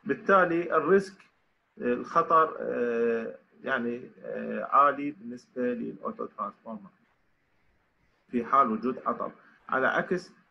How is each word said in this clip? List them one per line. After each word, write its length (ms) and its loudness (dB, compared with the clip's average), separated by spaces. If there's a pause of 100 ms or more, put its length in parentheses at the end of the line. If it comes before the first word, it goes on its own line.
بالتالي 720 2
الريسك، 400 2 (640)
آه، 120 0
الخطر، 680 2
آه، 760 0 (280)
يعني، 460 -4 (140)
آه، 400 -6
عالي 480 2
بالنسبة 500 -12
للأوتو 640 -4
ترانسفورمر 640 -12 (1400)
في 140 0
حال 260 4
وجود 340 -2
عطل، 260 -4 (380)
على 180 0
عكس 440 -2 (200)